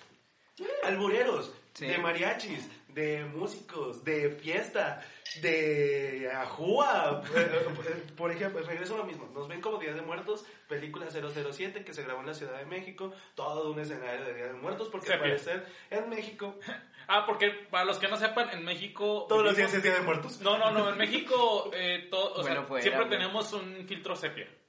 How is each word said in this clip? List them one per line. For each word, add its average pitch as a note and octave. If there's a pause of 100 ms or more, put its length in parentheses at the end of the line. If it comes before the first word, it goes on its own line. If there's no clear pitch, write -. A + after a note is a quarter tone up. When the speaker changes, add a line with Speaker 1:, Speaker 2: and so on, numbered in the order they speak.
(840)
Speaker 1:
Albureros, G3 (220)
Speaker 2:
Sí. D3
Speaker 1:
de F3
mariachis, F3 (200)
de D3+
músicos, D3
de D3+
fiesta, D#3+ (380)
de C#3+
ajúa. D#3 (120)
Eh, E3+ (480)
eh, E3 (120)
por E3+
ejemplo, F3+
regreso F3
a G#3+
lo G#3
mismo. C3+
Nos C#3+
ven E3+
como G#3+
Día D3+
de E3
Muertos, F#3 (240)
película D3+
cero D3
cero C#3+
siete G3
que E3+
se D3+
grabó C3
en C3+
la D#3
Ciudad C3+
de C#3
México, F#3 (200)
todo D3+
un D3+
escenario C3
de B2
Día A#2+
de B2+
Muertos, G3
porque F#3+
Speaker 3:
Sepia. F3
Speaker 1:
al C#3+
parecer E3 (240)
en G#3+
México G#3 (500)
Speaker 3:
Ah, G#3
porque G#3 (200)
para F3+
los F#3+
que G3
no G#3+
sepan, A3
en E3+
México G3+
Speaker 1:
todos G#3+
los G3+
Speaker 3:
vivimos G3
Speaker 1:
días -
es G3
Día F#3
de F3
Muertos. D3+
Speaker 3:
No, G3+
no, A3
no, G#3
en G3+
México, A#3
eh, F3+
to-, F#3+
o F#3
Speaker 2:
Bueno, C3+
Speaker 3:
sea, -
Speaker 2:
fuera, C3+
Speaker 3:
siempre B2+
Speaker 2:
güey. G3+
Speaker 3:
tenemos G3
un F#3
filtro F3+
sepia. C#3+ (220)